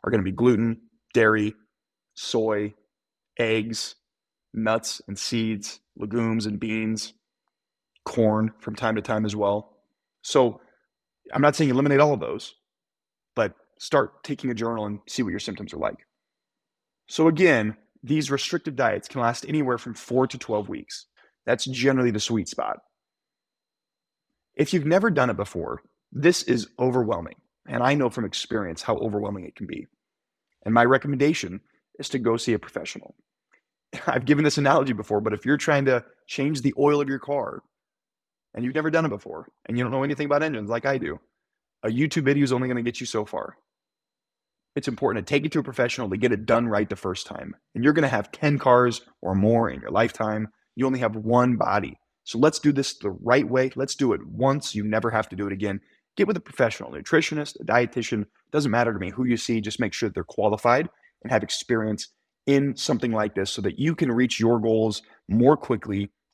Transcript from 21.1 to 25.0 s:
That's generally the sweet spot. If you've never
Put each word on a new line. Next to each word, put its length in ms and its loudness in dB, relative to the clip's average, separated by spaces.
That's 200 0
generally 440 2
the 120 -2
sweet 260 -2
spot. 300 -6
If 180 0
you've 120 2
never 240 4